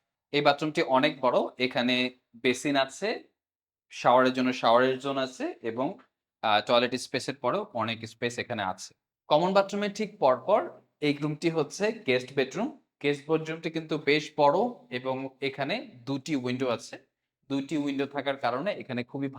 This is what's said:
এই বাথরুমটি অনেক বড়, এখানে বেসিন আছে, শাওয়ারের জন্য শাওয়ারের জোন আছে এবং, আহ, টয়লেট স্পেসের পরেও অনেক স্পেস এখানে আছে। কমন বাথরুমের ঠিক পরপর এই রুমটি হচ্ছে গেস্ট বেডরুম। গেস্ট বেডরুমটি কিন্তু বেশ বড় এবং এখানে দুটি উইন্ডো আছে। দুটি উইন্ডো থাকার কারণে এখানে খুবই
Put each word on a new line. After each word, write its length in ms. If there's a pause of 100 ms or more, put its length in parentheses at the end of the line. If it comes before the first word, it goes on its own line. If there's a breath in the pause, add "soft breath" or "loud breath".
(340)
এই 140
বাথরুমটি 340 (160)
অনেক 160 (120)
বড়, 120 (280)
এখানে 300 (480)
বেসিন 420
আছে, 240 (840)
শাওয়ারের 460
জন্য 120 (120)
শাওয়ারের 420
জোন 220
আছে 200 (260)
এবং, 160 (560)
আহ, 240
টয়লেট 260 (120)
স্পেসের 380
পরেও 200 (180)
অনেক 160 (160)
স্পেস 200 (100)
এখানে 280
আছে। 200 (400)
কমন 240
বাথরুমের 440
ঠিক 100 (140)
পরপর 380 (440)
এই 80 (100)
রুমটি 340
হচ্ছে 280 (220)
গেস্ট 300
বেডরুম। 320 (340)
গেস্ট 260
বেডরুমটি 460
কিন্তু 200 (140)
বেশ 140 (180)
বড় 160 (420)
এবং 160 (320)
এখানে 280 (320)
দুটি 260 (100)
উইন্ডো 240 (100)
আছে। 180 (540)
দুটি 340
উইন্ডো 220 (100)
থাকার 300
কারণে 260 (100)
এখানে 200 (100)
খুবই 260